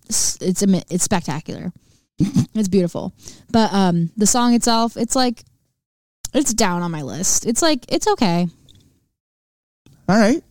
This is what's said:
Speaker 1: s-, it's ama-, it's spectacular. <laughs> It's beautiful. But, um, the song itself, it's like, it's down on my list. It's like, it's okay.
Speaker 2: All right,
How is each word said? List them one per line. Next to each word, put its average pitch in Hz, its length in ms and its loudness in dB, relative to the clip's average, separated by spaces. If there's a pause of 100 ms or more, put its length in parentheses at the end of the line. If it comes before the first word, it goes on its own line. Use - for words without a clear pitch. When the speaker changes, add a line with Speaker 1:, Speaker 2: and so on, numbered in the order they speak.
Speaker 1:
s-, - 320 -2
it's 180 220 -2
ama-, 190 260 4
it's 175 140 -2
spectacular. - 680 -4 (480)
<laughs> - 40 2 (320)
It's 214 140 0
beautiful. 180 440 -2 (380)
But, 220 200 2
um, 170 460 2
the 208 80 2
song 240 300 2
itself, 226 420 0
it's - 180 -2
like, 247 280 0 (880)
it's 269 220 0
down 175 260 0
on 175 80 -4
my 156 140 -6
list. 131 420 -4
It's 233 160 -2
like, 311 260 0
it's - 200 -2
okay. 175 400 2 (1600)
Speaker 2:
All 196 80 4
right, 233 340 4